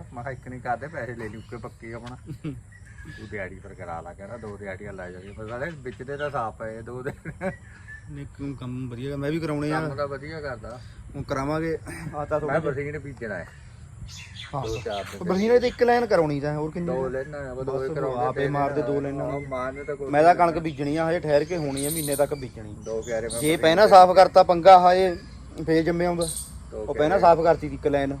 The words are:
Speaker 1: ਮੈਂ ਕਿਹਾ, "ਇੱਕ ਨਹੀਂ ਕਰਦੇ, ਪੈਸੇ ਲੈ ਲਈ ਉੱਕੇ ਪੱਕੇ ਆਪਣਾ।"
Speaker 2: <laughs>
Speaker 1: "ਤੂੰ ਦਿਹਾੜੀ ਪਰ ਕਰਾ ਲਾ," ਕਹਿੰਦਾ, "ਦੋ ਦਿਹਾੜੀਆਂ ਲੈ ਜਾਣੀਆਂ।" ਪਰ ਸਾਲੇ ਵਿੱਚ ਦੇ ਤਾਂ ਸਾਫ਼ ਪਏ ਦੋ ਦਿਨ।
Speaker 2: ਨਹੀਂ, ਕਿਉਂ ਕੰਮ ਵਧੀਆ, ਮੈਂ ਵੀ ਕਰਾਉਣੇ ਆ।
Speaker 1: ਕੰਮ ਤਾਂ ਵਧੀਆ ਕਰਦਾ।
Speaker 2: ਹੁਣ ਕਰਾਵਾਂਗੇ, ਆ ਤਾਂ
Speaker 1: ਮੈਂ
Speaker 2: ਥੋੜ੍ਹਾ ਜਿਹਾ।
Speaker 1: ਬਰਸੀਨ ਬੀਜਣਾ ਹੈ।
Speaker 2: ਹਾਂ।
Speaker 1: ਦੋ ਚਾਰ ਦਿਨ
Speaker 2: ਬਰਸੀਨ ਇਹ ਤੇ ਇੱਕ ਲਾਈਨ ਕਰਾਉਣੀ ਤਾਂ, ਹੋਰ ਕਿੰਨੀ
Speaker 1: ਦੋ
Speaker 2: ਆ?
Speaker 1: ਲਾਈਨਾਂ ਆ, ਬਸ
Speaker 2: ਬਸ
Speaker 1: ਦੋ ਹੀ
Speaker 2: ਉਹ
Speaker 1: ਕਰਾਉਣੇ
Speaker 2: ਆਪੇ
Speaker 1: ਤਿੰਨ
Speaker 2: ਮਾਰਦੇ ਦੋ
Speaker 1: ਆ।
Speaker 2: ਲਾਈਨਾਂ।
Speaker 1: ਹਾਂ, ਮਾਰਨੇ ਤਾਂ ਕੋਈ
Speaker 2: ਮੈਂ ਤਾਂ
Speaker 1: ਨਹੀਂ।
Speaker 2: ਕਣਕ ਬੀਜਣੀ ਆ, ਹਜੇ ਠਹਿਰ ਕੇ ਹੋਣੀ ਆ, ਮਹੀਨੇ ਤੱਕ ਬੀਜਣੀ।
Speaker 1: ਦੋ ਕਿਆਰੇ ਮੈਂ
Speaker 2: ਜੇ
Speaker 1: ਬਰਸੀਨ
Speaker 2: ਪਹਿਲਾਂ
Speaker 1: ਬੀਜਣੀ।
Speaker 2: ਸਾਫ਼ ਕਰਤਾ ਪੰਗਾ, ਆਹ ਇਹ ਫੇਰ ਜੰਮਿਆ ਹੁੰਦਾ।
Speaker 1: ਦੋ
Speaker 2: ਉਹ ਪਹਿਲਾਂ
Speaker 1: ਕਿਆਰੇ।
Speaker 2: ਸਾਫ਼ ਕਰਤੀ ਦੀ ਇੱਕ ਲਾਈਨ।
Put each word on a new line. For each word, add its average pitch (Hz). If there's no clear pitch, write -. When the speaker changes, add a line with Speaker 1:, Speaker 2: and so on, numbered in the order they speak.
Speaker 1:
ਮੈਂ 127
ਕਿਹਾ, 135
"ਇੱਕ 131
ਨਹੀਂ 127
ਕਰਦੇ, 120
ਪੈਸੇ 123
ਲੈ 113
ਲਈ 104
ਉੱਕੇ 110
ਪੱਕੇ 117
ਆਪਣਾ।" 120
Speaker 2:
<laughs> 147
Speaker 1:
"ਤੂੰ 107
ਦਿਹਾੜੀ 95
ਪਰ 95
ਕਰਾ 87
ਲਾ," -
ਕਹਿੰਦਾ, 117
"ਦੋ 107
ਦਿਹਾੜੀਆਂ 98
ਲੈ 92
ਜਾਣੀਆਂ।" 92
ਪਰ 107
ਸਾਲੇ 123
ਵਿੱਚ 127
ਦੇ 139
ਤਾਂ 147
ਸਾਫ਼ 113
ਪਏ 113
ਦੋ 123
ਦਿਨ। 165
Speaker 2:
ਨਹੀਂ, 143
ਕਿਉਂ 139
ਕੰਮ 127
ਵਧੀਆ, 135
ਮੈਂ 139
ਵੀ 165
ਕਰਾਉਣੇ 151
ਆ। 156
Speaker 1:
ਕੰਮ 151
ਤਾਂ 143
ਵਧੀਆ 147
ਕਰਦਾ। 120
Speaker 2:
ਹੁਣ 143
ਕਰਾਵਾਂਗੇ, 151
ਆ 147
ਤਾਂ 147
Speaker 1:
ਮੈਂ -
Speaker 2:
ਥੋੜ੍ਹਾ 147
ਜਿਹਾ। 151
Speaker 1:
ਬਰਸੀਨ 143
ਬੀਜਣਾ 117
ਹੈ। 85
Speaker 2:
ਹਾਂ। 135
Speaker 1:
ਦੋ 113
ਚਾਰ 101
ਦਿਨ 180
Speaker 2:
ਬਰਸੀਨ 196
ਇਹ 247
ਤੇ 247
ਇੱਕ 240
ਲਾਈਨ 240
ਕਰਾਉਣੀ 160
ਤਾਂ, 147
ਹੋਰ 151
ਕਿੰਨੀ 175
Speaker 1:
ਦੋ 131
Speaker 2:
ਆ? 131
Speaker 1:
ਲਾਈਨਾਂ 139
ਆ, 131
ਬਸ 127
Speaker 2:
ਬਸ 131
Speaker 1:
ਦੋ 131
ਹੀ 135
Speaker 2:
ਉਹ 160
Speaker 1:
ਕਰਾਉਣੇ 127
Speaker 2:
ਆਪੇ 131
Speaker 1:
ਤਿੰਨ 147
Speaker 2:
ਮਾਰਦੇ 143
ਦੋ 143
Speaker 1:
ਆ। -
Speaker 2:
ਲਾਈਨਾਂ। 139
Speaker 1:
ਹਾਂ, 143
ਮਾਰਨੇ 131
ਤਾਂ 147
ਕੋਈ 139
Speaker 2:
ਮੈਂ 147
ਤਾਂ 175
Speaker 1:
ਨਹੀਂ। 175
Speaker 2:
ਕਣਕ 165
ਬੀਜਣੀ 147
ਆ, 165
ਹਜੇ 175
ਠਹਿਰ 151
ਕੇ 175
ਹੋਣੀ 139
ਆ, 147
ਮਹੀਨੇ 147
ਤੱਕ 143
ਬੀਜਣੀ। 113
Speaker 1:
ਦੋ 110
ਕਿਆਰੇ 113
ਮੈਂ 117
Speaker 2:
ਜੇ 113
Speaker 1:
ਬਰਸੀਨ 151
Speaker 2:
ਪਹਿਲਾਂ 170
Speaker 1:
ਬੀਜਣੀ। 190
Speaker 2:
ਸਾਫ਼ 185
ਕਰਤਾ 185
ਪੰਗਾ, 180
ਆਹ 180
ਇਹ 185
ਫੇਰ 160
ਜੰਮਿਆ 170
ਹੁੰਦਾ। 170
Speaker 1:
ਦੋ 113
Speaker 2:
ਉਹ 107
ਪਹਿਲਾਂ 151
Speaker 1:
ਕਿਆਰੇ। 190
Speaker 2:
ਸਾਫ਼ 170
ਕਰਤੀ 160
ਦੀ 135
ਇੱਕ -
ਲਾਈਨ। 139